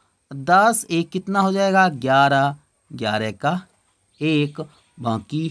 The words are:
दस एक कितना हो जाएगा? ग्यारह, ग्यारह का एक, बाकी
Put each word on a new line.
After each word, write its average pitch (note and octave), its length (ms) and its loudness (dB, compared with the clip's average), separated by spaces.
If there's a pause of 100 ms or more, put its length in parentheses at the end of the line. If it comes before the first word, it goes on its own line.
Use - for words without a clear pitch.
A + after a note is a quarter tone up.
(300)
दस F#3 600 2
एक E3+ 200 -2
कितना F#3+ 300 -4
हो F#3+ 120 2
जाएगा? F#3+ 380 2
ग्यारह, C#3 640 2 (360)
ग्यारह A2 420 -4
का D#3 280 -4 (600)
एक, D3 400 -2 (380)
बाकी A#2+ 520 -6